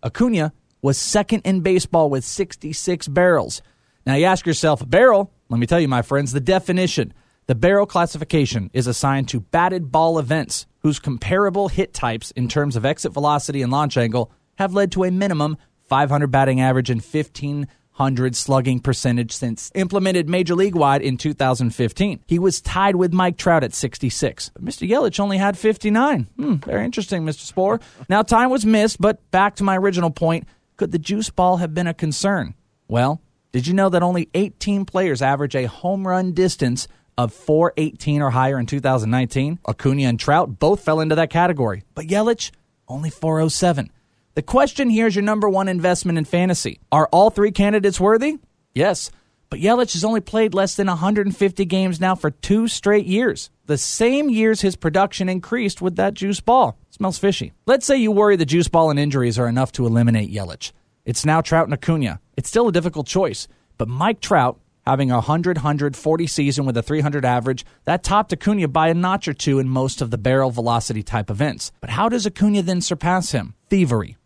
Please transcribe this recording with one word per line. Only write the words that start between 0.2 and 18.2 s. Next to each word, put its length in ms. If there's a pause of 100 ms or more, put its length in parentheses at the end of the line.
was 160
second 480
in 160
baseball 480
with 160
sixty-six 840
barrels. 540 (440)
Now, 100
you 100
ask 200
yourself, 360
a 40
barrel? 460 (180)
Let 100
me 80
tell 120
you, 80
my 140
friends, 300
the 80
definition. 760 (320)
The 100
barrel 300
classification 880
is 140
assigned 420
to 100
batted 520
ball 280
events 460 (140)
whose 200
comparable 720
hit 240
types 380
in 160
terms 280
of 100
exit 280
velocity 480
and 100
launch 240
angle 360 (240)
have 180
led 200
to 100
a 80
minimum 460 (300)
five 220
hundred 220
batting 280
average 300
and 160
fifteen 640 (300)
hundred 380